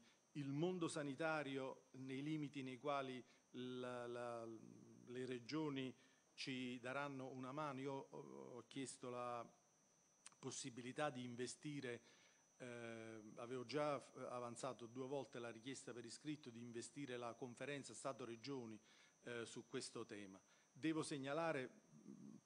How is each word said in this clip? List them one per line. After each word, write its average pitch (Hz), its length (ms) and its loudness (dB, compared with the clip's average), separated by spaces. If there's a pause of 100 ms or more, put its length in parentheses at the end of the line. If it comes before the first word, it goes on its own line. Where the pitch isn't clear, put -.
(340)
il 139 180 2
mondo 165 360 6
sanitario 143 1080 2
nei 131 300 -2
limiti 151 380 2
nei 131 160 -2
quali 135 440 4 (340)
la, 123 520 0
la, 120 380 0
le 117 800 -6
regioni 131 680 2 (400)
ci 127 460 0
daranno 131 480 0
una 127 240 -2
mano. 143 280 0
Io 139 120 2
ho, 135 260 -4 (380)
ho 117 120 -8
chiesto 131 420 -4
la 123 360 0 (920)
possibilità 127 720 0
di 127 140 -2
investire, 123 800 0 (560)
eh, 113 640 -4 (140)
avevo 120 300 -2
già 143 340 6
f-, - 160 -10 (140)
avanzato 120 560 -2
due 127 220 -2
volte 135 320 -2
la 117 100 -2
richiesta 120 420 -6
per 117 140 -6
iscritto 147 460 -4
di 113 80 -8
investire 120 580 -4
la 117 160 0
conferenza 131 600 -2
Stato-Regioni, 117 840 -2 (440)
eh, 120 220 0
su 113 220 -6
questo 123 380 -2
tema. 101 340 -6 (360)
Devo 156 280 4
segnalare, 143 640 4 (220)
mh, - 440 -10 (100)